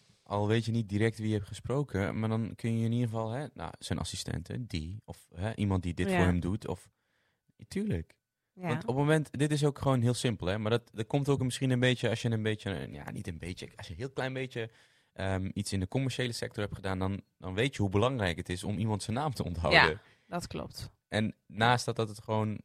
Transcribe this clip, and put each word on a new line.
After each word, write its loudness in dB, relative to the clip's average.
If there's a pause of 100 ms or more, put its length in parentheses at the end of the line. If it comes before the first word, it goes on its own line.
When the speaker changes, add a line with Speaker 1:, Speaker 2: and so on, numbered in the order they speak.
(220)
Speaker 1:
al 0
weet 4
je -2
niet 0
direct 2
wie -2
je 2
hebt 0
gesproken, -2
maar 0
dan -2
kun -2
je 2
in 2
ieder 2
geval, -4
hè, -6
nou, -8
zijn -4
assistente, -6
die, -6
of, -16
hè, -4
iemand 2
die -2
dit 0
Speaker 2:
Ja. 2
Speaker 1:
voor 4
hem 4
doet, -4
of, -8 (760)
tuurlijk. -4 (360)
Speaker 2:
Ja. -8
Speaker 1:
Want 0
op -16
het 0
moment, 4
dit 2
is 2
ook 2
gewoon 4
heel 4
simpel, 0
hè, 2
maar 0
dat, 2
dat -4
komt 2
ook 4
misschien 0
een 4
beetje 4
als 0
je 2
een 2
beetje, -2
ja, -10
niet -10
een -8
beetje, -8
als -12
je -12
een -10
heel -6
klein -4
beetje, -6 (420)
ehm, 0
iets -4
in 0
de 0
commerciële -2
sector -6
hebt -4
gedaan, -4
dan, 0 (180)
dan -6
weet 0
je 0
hoe 2
belangrijk 2
het -6
is -4
om -2
iemand 0
zijn -2
naam -2
te -4
onthouden. 4 (100)
Speaker 2:
Ja, -4 (260)
dat -6
klopt. -10 (180)
Speaker 1:
En 0 (120)
naast 2
dat, -4
dat 0
het -12
gewoon 0